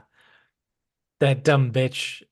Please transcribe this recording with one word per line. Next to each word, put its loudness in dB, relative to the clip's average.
that 0
dumb 2
bitch, -4